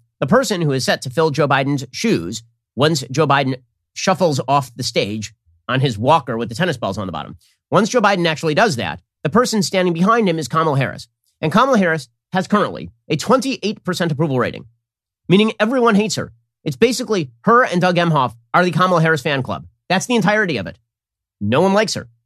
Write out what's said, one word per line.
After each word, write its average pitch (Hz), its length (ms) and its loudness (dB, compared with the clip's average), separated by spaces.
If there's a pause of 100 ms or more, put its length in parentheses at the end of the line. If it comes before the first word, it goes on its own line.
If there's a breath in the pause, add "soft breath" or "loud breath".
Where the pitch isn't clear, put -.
(200)
The 143 60 -2
person 196 360 2
who 143 100 0
is 131 140 -2
set 180 160 0
to 131 80 -10
fill 160 200 0
Joe 147 160 0
Biden's 139 460 0
shoes, 110 500 -2 (320)
once 147 360 0
Joe 151 160 0
Biden 139 300 0 (360)
shuffles 175 560 0
off 139 260 0
the 127 80 -10
stage 110 520 -4 (340)
on 127 120 -2
his 127 180 -2
walker 131 400 0
with 117 100 -6
the 113 60 -12
tennis 156 240 -2
balls 98 180 -6
on 104 100 -6
the 90 60 -8
bottom, 69 240 -12 (340)
once 196 200 2
Joe 247 100 0
Biden 196 260 2
actually 156 280 -4
does 185 220 2
that, 90 260 -6 (200)
the 156 60 -4
person 214 340 2
standing 180 300 0
behind 208 340 2
him 165 120 0
is 151 100 -8
Kamala 160 300 0
Harris. - 300 -4 (340)
And 156 100 0
Kamala 254 240 4
Harris 165 320 0 (240)
has 185 160 -4
currently 95 400 -2 (180)
a 156 100 -2
twenty-eight 240 680 -2
percent 175 260 -4
approval 135 280 -2
rating, 85 260 -4 (640)
meaning 208 320 4
everyone 233 340 2
hates 202 200 0
her. - 180 -8 (320)
It's 151 120 -6
basically 214 560 0 (100)
her 240 220 6
and 180 160 0
Doug 180 160 2
Emhoff 151 400 2 (180)
are 175 100 6
the 180 60 0
Kamala 175 320 2
Harris 160 180 2
fan 139 220 -2
club. 78 240 -8 (220)
That's 185 180 -2
the 247 80 0
entirety 202 440 0
of 85 100 -8
it. - 100 -14 (640)
No 113 200 0
one 190 140 2
likes 214 200 0
her. - 140 -10 (180)